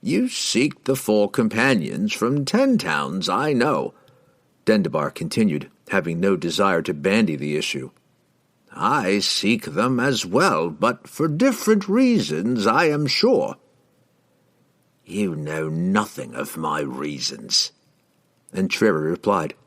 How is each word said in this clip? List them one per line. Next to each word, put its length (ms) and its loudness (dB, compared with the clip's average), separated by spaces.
You 260 0
seek 560 -2
the 120 0
four 340 2
companions 840 0
from 320 0
Ten 320 2
Towns, 520 -2
I 240 0
know, 400 2
Dendabar 480 2
continued, 580 -2
having 300 0
no 160 4
desire 480 0
to 100 -4
bandy 420 0
the 220 -4
issue. 340 -6
I 480 0
seek 460 -2
them 340 0
as 260 0
well, 440 2
but 380 -2
for 200 -4
different 600 2
reasons, 800 2
I 200 4
am 220 0
sure. 480 2
You 300 -4
know 340 -4
nothing 640 -2
of 240 -10
my 220 -2
reasons, 920 -6
Entreri 560 0
replied. 440 -2